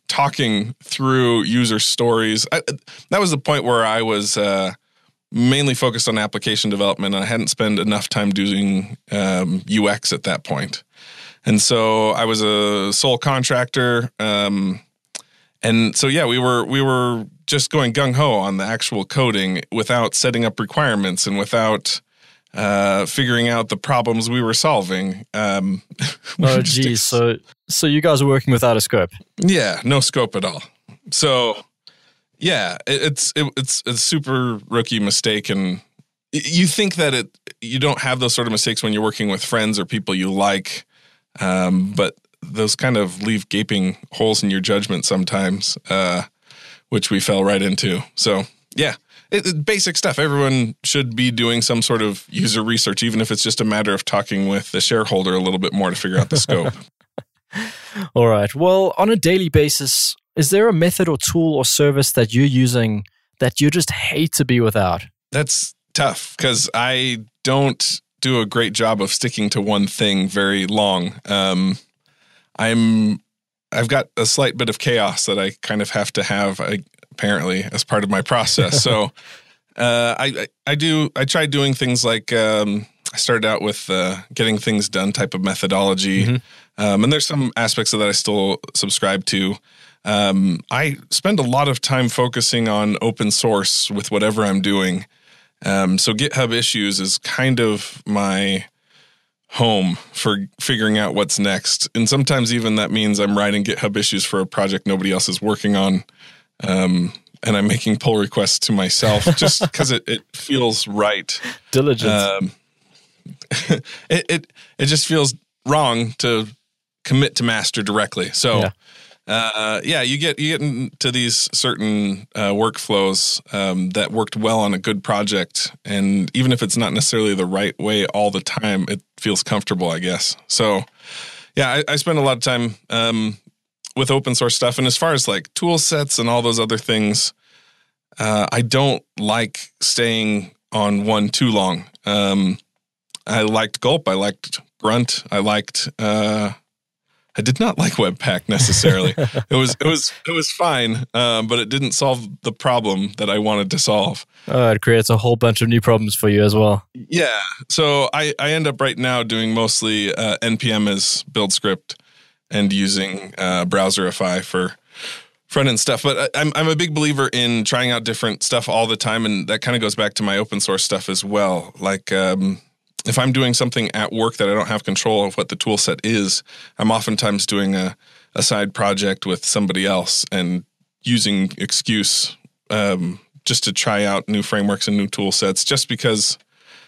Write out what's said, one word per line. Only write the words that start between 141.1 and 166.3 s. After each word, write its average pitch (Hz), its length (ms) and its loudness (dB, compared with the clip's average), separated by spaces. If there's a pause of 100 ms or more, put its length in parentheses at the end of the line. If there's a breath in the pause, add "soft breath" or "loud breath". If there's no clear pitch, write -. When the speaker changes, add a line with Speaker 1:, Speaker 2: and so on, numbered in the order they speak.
Speaker 1:
too 123 200 2
long. 92 340 0 (200)
Um, 98 540 2 (680)
I 110 160 0
liked 110 380 0
Gulp. 110 280 0
I 95 60 2
liked 98 460 -4 (200)
Grunt. 117 500 0
I 104 100 0
liked, 104 480 -2 (100)
uh, 107 540 0 (840)
I 107 60 -2
did 127 180 0
not 226 180 0
like 175 160 0
Webpack 92 540 0
necessarily. 98 680 2
Speaker 2:
<laughs> 127 340 -2
Speaker 1:
It 139 60 0
was, 131 240 2
it - 60 0
was, 156 260 0 (140)
it 165 60 -4
was 160 180 -2
fine, 127 540 0 (100)
um, 117 320 2
but 120 120 0
it 110 100 -2
didn't 135 240 -2
solve 131 340 0 (160)
the 117 100 -4
problem 101 640 0
that 104 120 -2
I 104 80 0
wanted 104 340 0
to 95 60 0
solve. 101 480 0 (220 soft breath)
Speaker 2:
Uh, 120 260 4
it 107 60 0
creates 117 300 4
a 113 80 6
whole 120 180 2
bunch 113 260 2
of 117 60 4
new 117 120 4
problems 110 340 4
for - 140 2
you 104 140 6
as 104 120 6
well. 104 300 4 (100)
Speaker 1:
Yeah. 127 460 0 (280)
So 143 440 2
I, 151 260 0
I 147 140 0
end 160 140 0
up 131 140 -2
right 135 180 0
now 123 240 0
doing 113 320 -2
mostly, 107 600 0
uh, 107 280 -2
N 113 140 0
P 113 160 -2
M 104 160 2
as - 360 -2
build 101 280 -2
script - 440 -2 (540 soft breath)
and 101 220 0
using, 98 640 -4
uh, 92 300 -2
Browserify 92 760 0
for 92 320 -4 (760 loud breath)
front-end 135 320 0
stuff. 117 220 0
But 135 320 -2